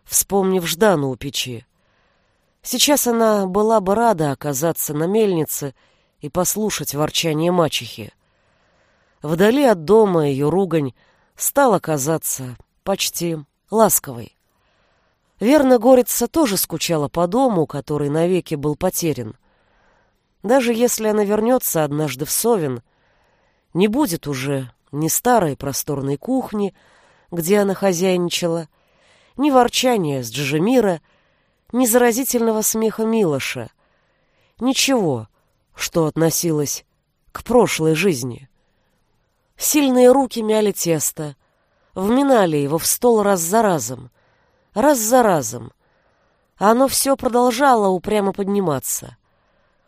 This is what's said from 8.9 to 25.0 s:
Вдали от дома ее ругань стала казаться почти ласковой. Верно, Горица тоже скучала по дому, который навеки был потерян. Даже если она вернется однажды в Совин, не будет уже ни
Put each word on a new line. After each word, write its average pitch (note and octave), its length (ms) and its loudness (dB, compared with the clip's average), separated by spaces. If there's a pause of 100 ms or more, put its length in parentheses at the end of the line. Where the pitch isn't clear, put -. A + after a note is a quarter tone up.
Вдали G3+ 440 2
от F#3+ 180 2
дома F3+ 460 4
ее C#3+ 200 -2
ругань D#3+ 440 -2 (420)
стала A#3+ 440 2
казаться C#3 760 -4 (300)
почти E3+ 520 -4 (320)
ласковой. E3+ 680 0 (1040)
Верно, C4 340 6
Горица A#3+ 520 4
тоже C4 260 0
скучала D#3 540 -4
по F3 180 -2
дому, G3+ 400 2
который D3 400 -6
навеки E3 480 -2
был D3 220 -4
потерян. C#3+ 580 -4 (1080)
Даже A#3+ 320 2
если A3 360 0
она G#3+ 160 2
вернется G#3+ 580 0
однажды D3 400 -4
в - 80 -8
Совин, D#3 500 -2 (920)
не F#3+ 160 2
будет G#3+ 360 -2
уже C3+ 460 -6 (220)
ни D#3 160 -2